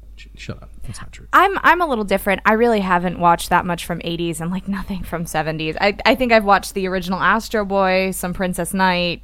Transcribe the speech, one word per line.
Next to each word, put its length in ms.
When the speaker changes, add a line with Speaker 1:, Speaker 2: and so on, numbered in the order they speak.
Speaker 1:
Sh-, 180
shut 280
up. 60
That's 180
not 120
true. 200
Speaker 2:
I'm, 300
I'm 180
a 60
little 180
different. 400
I 80
really 280
haven't 400
watched 280
that 160
much 220
from 180
eighties 380
and, 80
like, 180
nothing 340
from 220
seventies. 560
I, 240
I 100
think 160
I've 140
watched 300
the 140
original 320
Astro 440
Boy, 460
some 240
Princess 400
Knight, 500